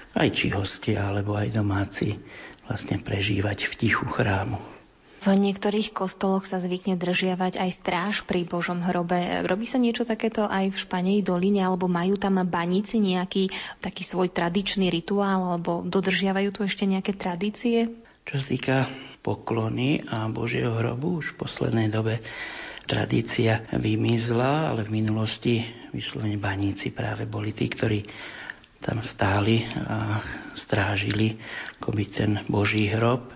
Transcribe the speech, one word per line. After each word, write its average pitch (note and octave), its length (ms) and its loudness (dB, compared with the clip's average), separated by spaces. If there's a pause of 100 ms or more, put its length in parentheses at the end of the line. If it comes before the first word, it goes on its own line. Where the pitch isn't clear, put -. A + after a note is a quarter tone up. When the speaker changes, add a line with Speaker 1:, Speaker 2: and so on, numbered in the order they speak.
(180)
Speaker 1:
aj D3 160 6
či - 160 0
hostia, G2+ 560 -2
alebo G2+ 320 -2
aj G#2+ 160 -2
domáci, G2+ 640 0 (480)
vlastne - 320 -2
prežívať G2+ 720 -2
v - 80 -10
tichu - 320 2
chrámu. G#2 480 0 (640)
Speaker 2:
V - 80 -12
niektorých G3 640 2
kostoloch F#3+ 480 0
sa F#3+ 160 -4
zvykne F3+ 400 -2
držiavať F3+ 640 0
aj F#3 80 2
stráž F3+ 440 -2 (120)
pri F#3 160 0
Božom F3 400 -2
hrobe. F3 640 2
Robí G3 240 0
sa C4+ 80 2
niečo A#3 240 2
takéto A3+ 400 0
aj G3 320 0
v F#3+ 80 -4
Španej F#3+ 400 2
Doline, F#3+ 400 2
alebo F#3 240 2
majú F3+ 320 2
tam G3 240 4
baníci F3+ 560 2
nejaký F#3+ 560 2 (240)
taký - 240 -8
svoj F3+ 320 2
tradičný F#3 560 2
rituál, F#3+ 560 2
alebo F3 400 0
dodržiavajú F#3+ 640 2
tu G3+ 160 -2
ešte G3 240 0
nejaké F#3+ 240 0
tradície? G#3 720 0 (400)
Speaker 1:
Čo - 160 -4
sa - 80 -8
týka C3 260 2 (460)
poklony A#2 880 0
a A2 160 -2
Božieho A#2 480 -2
hrobu, B2 480 0
už - 160 -10
v - 80 -4
poslednej A2+ 400 2
dobe A2 320 0 (640)
tradícia A2+ 880 2
vymizla, A#2+ 1040 2
ale A2+ 80 0
v G#2 160 -2
minulosti A2 640 2 (320)
vyslovene A2+ 400 -4
baníci G2 560 -2
práve A2 400 -4
boli G#2+ 240 -4
tí, B2+ 160 0
ktorí G#2+ 320 0 (800)
tam A2 240 -2
stáli G#2 560 2 (240)
a G#2+ 320 -2 (320)
strážili G2+ 880 0 (400)
akoby G#2 320 -2
ten - 200 0 (200)
Boží G#2+ 400 2
hrob. A#2 460 2